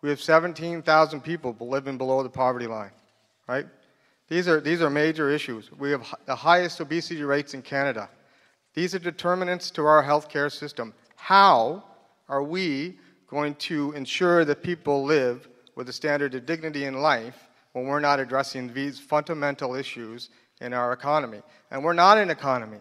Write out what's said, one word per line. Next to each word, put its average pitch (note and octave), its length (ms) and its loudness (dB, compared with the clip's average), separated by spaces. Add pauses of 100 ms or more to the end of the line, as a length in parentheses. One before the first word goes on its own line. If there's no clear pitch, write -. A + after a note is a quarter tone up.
We D3 60 -4
have C#3+ 120 -2
seventeen E3 600 0
thousand D#3 380 4
people D3 380 -8
living C3 380 -6
below C3 240 0
the B2+ 80 -6
poverty B2 380 -2
line, G#2+ 240 -10 (560)
right? C3+ 180 -4 (600)
These F3 200 -2
are, D#3+ 140 4
these E3 220 0
are D3 80 2
major D3+ 400 0
issues. B2 400 -6
We C#3 180 -8
have C3+ 140 -2
hi-, - 140 -14 (100)
the C3 80 -2
highest E3+ 440 2
obesity D#3+ 440 -6
rates C#3+ 320 -2
in C3 80 -14
Canada. C3+ 440 -4 (680)
These F3 180 -2
are F#3+ 60 -4
determinants F3+ 720 -4
to D3+ 160 -2
our D3+ 160 8
healthcare D3 480 0
system. A#2+ 420 -12 (220)
How F#3 680 6 (460)
are C#3 140 -2
we E3+ 560 -6 (280)
going D3 280 -4
to D3 380 -4
ensure E3+ 520 2
that D3 160 -2
people D3 420 -2
live C3+ 460 0 (260)
with B2+ 140 -10
a B2 40 -12
standard C#3+ 420 -2
of B2 100 -8
dignity D#3 400 -6
in C3+ 160 -6
life B2+ 480 -2 (240)
when B2+ 140 -6
we're C#3+ 120 0
not C#3+ 200 4
addressing C3 540 -4
these C3+ 260 -6
fundamental D3 760 -4
issues A#2+ 560 -10 (320)
in B2 100 -10
our B2 220 -2
economy? C3 480 -2 (300)
And C3+ 120 -8
we're E3+ 100 0
not F#3 260 8
an G3 100 2
economy B2+ 520 -2